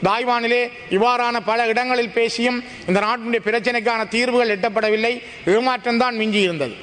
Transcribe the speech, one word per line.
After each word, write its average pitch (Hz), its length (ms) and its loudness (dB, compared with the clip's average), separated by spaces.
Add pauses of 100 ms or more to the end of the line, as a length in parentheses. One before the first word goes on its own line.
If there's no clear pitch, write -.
தாய்வானிலே 240 560 0 (340)
இவ்வாறான 240 400 2 (140)
பல 226 100 0 (120)
இடங்களில் 247 440 -2
பேசியும் 233 420 0 (280)
இந்த 185 180 2
நாட்டினுடைய 233 440 -2
பிரச்சனைக்கான 233 520 0 (140)
தீர்வுகள் 240 400 2
எட்டப்படவில்லை, 220 580 0 (420)
ஏமாற்றம்தான் 240 640 2
மிஞ்சி 214 280 2
இருந்தது. 143 340 -4